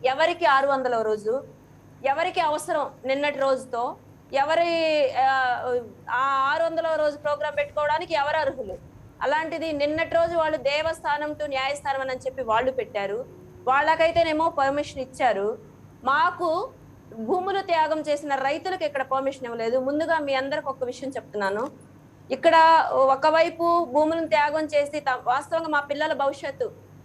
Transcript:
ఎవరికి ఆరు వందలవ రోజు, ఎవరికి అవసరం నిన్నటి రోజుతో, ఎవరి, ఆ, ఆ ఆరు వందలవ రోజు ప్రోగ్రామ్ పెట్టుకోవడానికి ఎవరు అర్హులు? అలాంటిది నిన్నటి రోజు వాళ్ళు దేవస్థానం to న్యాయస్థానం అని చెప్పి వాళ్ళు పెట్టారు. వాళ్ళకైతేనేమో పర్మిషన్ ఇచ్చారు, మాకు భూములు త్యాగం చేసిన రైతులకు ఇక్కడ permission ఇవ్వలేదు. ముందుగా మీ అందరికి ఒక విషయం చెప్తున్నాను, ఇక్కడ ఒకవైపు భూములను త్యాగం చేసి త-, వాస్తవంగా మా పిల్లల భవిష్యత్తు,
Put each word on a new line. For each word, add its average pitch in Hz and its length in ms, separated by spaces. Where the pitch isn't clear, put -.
ఎవరికి 330 400
ఆరు 277 220
వందలవ 254 340
రోజు, 214 420
ఎవరికి 339 340
అవసరం 311 500
నిన్నటి 285 340
రోజుతో, 262 560
ఎవరి, 311 760
ఆ, 262 180
ఆ 269 440
ఆరు 320 100
వందలవ 330 320
రోజు 302 220
ప్రోగ్రామ్ 294 400
పెట్టుకోవడానికి 294 560
ఎవరు 294 240
అర్హులు? 254 400
అలాంటిది 311 500
నిన్నటి 311 440
రోజు 339 200
వాళ్ళు 311 220
దేవస్థానం 302 760
to 302 140
న్యాయస్థానం 269 540
అని 262 180
చెప్పి 262 240
వాళ్ళు 233 280
పెట్టారు. 214 540
వాళ్ళకైతేనేమో 320 840
పర్మిషన్ 285 520
ఇచ్చారు, 220 560
మాకు 339 680
భూములు 370 420
త్యాగం 311 380
చేసిన 294 360
రైతులకు 320 480
ఇక్కడ 285 180
permission 269 440
ఇవ్వలేదు. 233 320
ముందుగా 302 420
మీ 277 140
అందరికి 277 360
ఒక 262 140
విషయం 247 260
చెప్తున్నాను, 208 640
ఇక్కడ 320 600
ఒకవైపు 330 920
భూములను 311 420
త్యాగం 302 380
చేసి 294 340
త-, 269 240
వాస్తవంగా 294 440
మా 302 120
పిల్లల 294 340
భవిష్యత్తు, 277 580